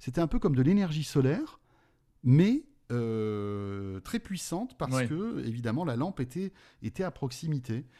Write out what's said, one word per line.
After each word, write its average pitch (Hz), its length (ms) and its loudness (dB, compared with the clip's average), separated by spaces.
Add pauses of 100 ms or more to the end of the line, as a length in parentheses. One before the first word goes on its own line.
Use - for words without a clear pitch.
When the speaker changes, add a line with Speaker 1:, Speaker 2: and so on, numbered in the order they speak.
Speaker 1:
c'était 135 200 -4
un 170 60 4
peu - 140 0
comme 151 160 2
de 127 60 6
l'énergie 160 420 4
solaire, 151 560 0 (640)
mais, 185 400 6 (260)
euh, 101 1080 -2
très - 180 -6
puissante 196 580 -6
parce 131 160 -4
Speaker 2:
Ouais. 127 140 0
Speaker 1:
que, 175 400 -4
évidemment, 117 380 -2
la 135 100 -2
lampe 160 240 -4
était, 175 340 -6 (300)
était 185 220 -6
à 175 80 -4
proximité. 135 760 -6 (140)